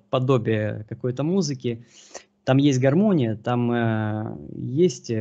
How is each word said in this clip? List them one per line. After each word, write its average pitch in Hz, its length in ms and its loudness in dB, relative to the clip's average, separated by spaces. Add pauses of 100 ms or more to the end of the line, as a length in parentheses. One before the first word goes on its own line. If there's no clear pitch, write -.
подобие 110 800 0
какой-то 127 360 -6
музыки. 143 600 -2 (600)
Там 131 120 4
есть 139 220 4
гармония, 139 560 2
там, 120 360 -2
э, 110 640 -2 (180)
есть 135 640 -2